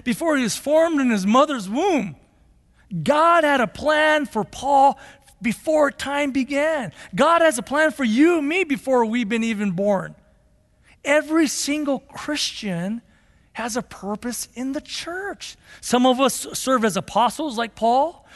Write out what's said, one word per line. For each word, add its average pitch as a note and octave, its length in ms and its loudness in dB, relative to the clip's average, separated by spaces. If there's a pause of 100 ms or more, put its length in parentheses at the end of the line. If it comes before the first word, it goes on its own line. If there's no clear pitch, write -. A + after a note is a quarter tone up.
before D4+ 320 0
he B3+ 80 0
was G3+ 120 -2
formed D#4 440 2
in B3+ 100 2
his G3 160 0
mother's B3+ 420 2
womb. C4 460 0 (880)
God D#4+ 400 4
had C#4+ 180 2
a A3+ 60 2
plan D4+ 600 0
for G#3 180 -4
Paul C4+ 560 2 (420)
before D4 480 0
time C#4+ 400 -4
began. C#4 600 -2 (240)
God E4 280 4
has D#4+ 160 4
a A#3 40 -6
plan D4+ 280 0
for C#4 120 -6
you C#4+ 360 4
and C#4+ 100 -2
me F4+ 160 0
before C4 400 0
we've A3+ 240 -2
been A3+ 160 -2
even G#3 280 -2
born. F#3 420 -2 (880)
Every D4+ 440 2
single C#4+ 500 -4
Christian G#3 1040 -6 (500)
has A3+ 240 -8
a A#3 60 -2
purpose G#3+ 720 -10
in C4 180 -6
the D4 80 -6
church. - 760 -10 (260)
Some B3 240 2
of B3 120 4
us C4+ 360 0
serve B3+ 280 0
as G3+ 140 0
apostles A#3 600 -2
like A#3 160 -6
Paul. C4 600 -2